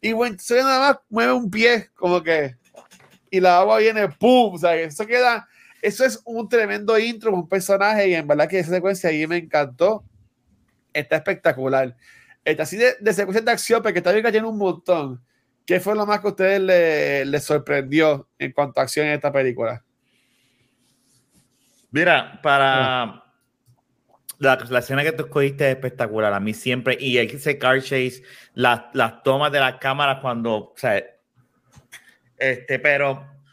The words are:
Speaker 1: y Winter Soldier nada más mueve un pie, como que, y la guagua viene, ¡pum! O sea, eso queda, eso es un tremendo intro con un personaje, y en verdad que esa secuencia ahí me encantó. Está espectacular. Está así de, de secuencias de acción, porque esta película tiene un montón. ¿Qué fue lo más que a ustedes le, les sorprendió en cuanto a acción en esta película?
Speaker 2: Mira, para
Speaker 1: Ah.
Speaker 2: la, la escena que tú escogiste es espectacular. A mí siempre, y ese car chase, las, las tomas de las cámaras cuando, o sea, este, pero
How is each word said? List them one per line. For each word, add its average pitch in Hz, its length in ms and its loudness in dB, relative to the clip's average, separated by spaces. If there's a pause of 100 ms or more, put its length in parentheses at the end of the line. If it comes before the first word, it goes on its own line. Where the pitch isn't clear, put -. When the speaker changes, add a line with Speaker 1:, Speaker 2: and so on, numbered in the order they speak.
Speaker 1:
y 220 120 -2
Winter 226 280 -4
Soldier 247 240 0
nada 262 140 2
más 277 200 2 (100)
mueve 233 240 2
un 240 180 -4
pie, 226 420 2
como 175 300 0
que, 151 320 0 (760)
y 185 100 0
la 180 180 6
guagua 208 200 4
viene, 220 300 2
¡pum! 226 480 4
O - 20 -14
sea, 170 180 2
eso 165 300 -6
queda, 233 420 0 (340)
eso 208 220 -2
es 233 220 0
un 226 240 -8
tremendo 208 480 0
intro 226 320 -2
con 180 120 0
un 156 80 -8
personaje, 196 580 0
y 175 80 2
en 156 100 -4
verdad 147 220 2
que 190 100 -2
esa 165 140 -2
secuencia 185 400 -2
ahí 156 160 -2
me 175 100 -2
encantó. 165 640 -2 (920)
Está 151 240 -2
espectacular. 135 760 -2 (500)
Está 156 180 -2
así 156 140 -10
de, 247 220 2
de 208 140 0
secuencias 202 300 -2
de 240 80 0
acción, - 300 0
porque 185 160 -2
esta 175 140 0
película 220 200 2
tiene 220 160 0
un 220 100 -6
montón. 160 680 -2 (420)
¿Qué 180 140 2
fue 196 160 -2
lo 214 100 -2
más 208 140 0
que 202 80 -4
a - 20 -2
ustedes 196 320 2
le, 151 640 2
les 143 180 -2
sorprendió 143 960 0
en 139 140 -8
cuanto 139 280 -2
a 135 40 4
acción 151 240 -2
en 147 60 0
esta 143 180 -2
película? 120 520 -2 (2000)
Speaker 2:
Mira, 156 540 2
para 131 600 2
Speaker 1:
Ah. - 300 -14 (1040)
Speaker 2:
la, 139 180 4 (120)
la 123 100 0
escena 135 240 -2
que 160 100 -2
tú 160 100 -6
escogiste 143 420 -2
es 131 100 2
espectacular. 110 580 -2
A 98 60 -2
mí 107 140 -4
siempre, 123 460 -4
y 123 180 -2
ese 135 400 -2
car 131 240 2
chase, 131 420 -6 (300)
las, 120 300 0 (100)
las 117 300 -2
tomas 139 280 0
de 143 80 0
las 131 180 0
cámaras 139 440 -2
cuando, 117 340 -4
o - 200 -8
sea, 107 280 -2 (1300)
este, 131 400 -4
pero 139 540 -2 (220)